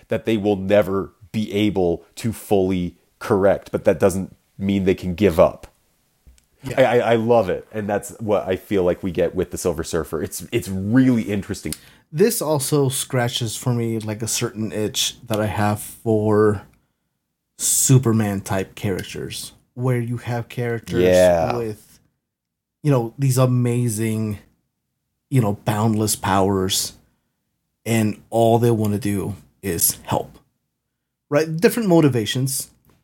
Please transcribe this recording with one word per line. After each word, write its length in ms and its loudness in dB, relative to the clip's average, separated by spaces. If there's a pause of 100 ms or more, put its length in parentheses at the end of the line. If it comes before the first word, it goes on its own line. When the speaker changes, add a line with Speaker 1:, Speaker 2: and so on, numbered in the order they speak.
Speaker 1:
that 200 -6
they 100 0
will 180 0
never 560 0 (220)
be 200 -4
able 520 0 (100)
to 180 -4
fully 640 0 (240)
correct, 540 2
but 140 -4
that 120 4
doesn't 380 0 (200)
mean 280 -2
they 100 4
can 220 -6
give 240 4
up. 260 2 (960)
Speaker 2:
Yeah. 180 0
Speaker 1:
I, 40 6
I, 280 4
I 40 6
love 340 2
it, 220 -6
and 160 -6
that's 220 -4 (100)
what 260 0
I 80 -2
feel 300 -2
like 180 0
we 80 -4
get 240 -2
with 160 -4
the 80 -10
Silver 240 -4
Surfer. 400 -4
It's, 300 -10
it's 160 -4
really 540 2
interesting. 520 -6 (380)
Speaker 2:
This 280 2
also 480 0
scratches 680 -4
for 180 -2
me, 240 -4
like, 240 -8
a 60 -6
certain 420 -4
itch 460 -4 (100)
that 140 -2
I 60 0
have 340 -2
for 840 0 (960)
Superman-type 1160 0
characters, 800 -8 (220)
where 260 -2
you 180 -4
have 300 -6
characters 540 -4
Speaker 1:
Yeah. 540 4
Speaker 2:
with, 440 -8 (840)
you 80 2
know, 280 0
these 200 2
amazing, 1000 0 (920)
you 120 2
know, 140 2 (100)
boundless 520 0
powers, 800 0 (880)
and 360 0 (100)
all 280 4
they 120 4
wanna 280 0
do 380 -4 (260)
is 420 -4
help. 340 -6 (920)
Right? 280 0
Different 320 2
motivations. 840 2 (340)